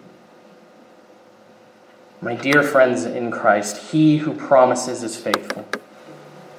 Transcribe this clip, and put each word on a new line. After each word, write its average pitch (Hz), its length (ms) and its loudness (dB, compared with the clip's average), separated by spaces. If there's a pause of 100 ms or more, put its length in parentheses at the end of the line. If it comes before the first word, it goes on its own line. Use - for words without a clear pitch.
(2250)
My 113 140 -8
dear 143 280 2
friends 127 440 2
in 117 240 -6
Christ, 107 600 -2
he 156 260 4
who 147 160 -6
promises 123 680 2
is 110 140 -10
faithful. - 480 -6 (960)